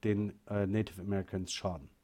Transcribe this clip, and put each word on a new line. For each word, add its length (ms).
den, 300
äh, 200
Native 340
Americans 520
schaden. 360